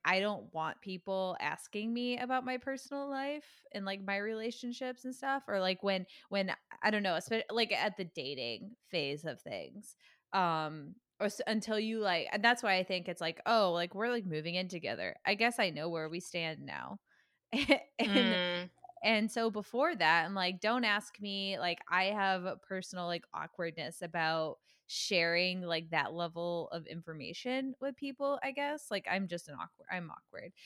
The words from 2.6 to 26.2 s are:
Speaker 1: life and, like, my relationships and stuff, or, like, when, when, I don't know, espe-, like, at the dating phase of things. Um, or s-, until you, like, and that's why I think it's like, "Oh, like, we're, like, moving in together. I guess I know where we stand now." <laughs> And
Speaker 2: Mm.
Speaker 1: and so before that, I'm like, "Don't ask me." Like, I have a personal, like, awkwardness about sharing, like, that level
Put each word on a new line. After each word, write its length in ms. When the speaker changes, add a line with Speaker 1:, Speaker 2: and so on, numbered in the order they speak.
Speaker 1:
life 540
and, 120
like, 160
my 160
relationships 880
and 100
stuff, 320
or, 140
like, 220
when, 240
when, 260
I 80
don't 120
know, 120
espe-, 360
like, 220
at 240
the 80
dating 720
phase 360
of 160
things. 540
Um, 640
or 80
s-, 200
until 320
you, 200
like, 320
and 120
that's 200
why 140
I 60
think 260
it's 120
like, 240
"Oh, 280
like, 220
we're, 160
like, 140
moving 300
in 140
together. 460
I 100
guess 240
I 120
know 180
where 200
we 120
stand 440
now." 340
<laughs> 280
And 400
Speaker 2:
Mm. 300
Speaker 1:
and 280
so 200
before 440
that, 300
I'm 80
like, 280
"Don't 220
ask 380
me." 380
Like, 200
I 160
have 400
a 120
personal, 480
like, 280
awkwardness 680
about 560
sharing, 760
like, 300
that 220
level 560